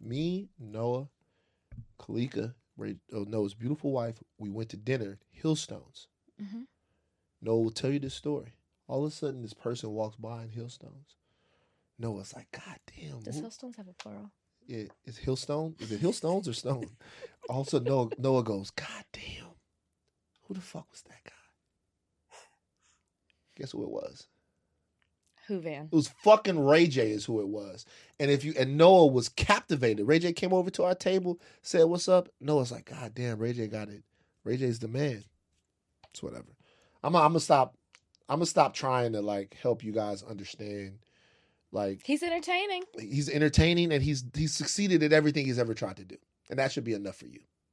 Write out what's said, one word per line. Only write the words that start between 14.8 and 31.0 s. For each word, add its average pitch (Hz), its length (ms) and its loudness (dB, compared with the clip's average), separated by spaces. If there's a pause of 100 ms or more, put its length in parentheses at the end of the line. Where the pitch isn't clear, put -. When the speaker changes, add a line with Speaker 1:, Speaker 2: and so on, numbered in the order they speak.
Speaker 1:
is 120 120 -16
Hillstone? 147 640 -6
Is 110 120 -10
it 104 80 -4
Hillstones 175 480 -2
or 120 40 -4
Stone? 123 420 -6
<laughs> - 20 -20 (520)
Also, 135 320 0
Noah, 127 280 2 (100)
Noah 127 260 2
goes, 101 260 -6
"God - 420 -12
damn, - 360 -16 (920)
who 196 120 -14
the 185 60 -12
fuck 165 320 -14
was - 100 -20
that - 220 -20
guy?" - 1120 -20 (1200)
Guess - 160 -12
who 117 100 -8
it - 80 -8
was? - 380 -12 (1200)
Speaker 2:
Who, 196 100 -4
Van? 156 320 -8
Speaker 1:
It - 40 2
was 151 120 4 (160)
fucking 202 420 8
Ray 160 220 8
J 127 240 2
is 107 140 -4
who 113 160 -2
it 98 80 -2
was. 98 360 -10 (360)
And 143 100 2
if 139 140 2
you, 151 120 -4
and 131 220 0
Noah 170 300 12
was 127 200 2
captivated. 123 760 2
Ray 160 140 6
J 175 120 0
came 180 200 -2
over 185 180 2
to 175 140 -2
our 185 100 2
table, 185 460 0 (220)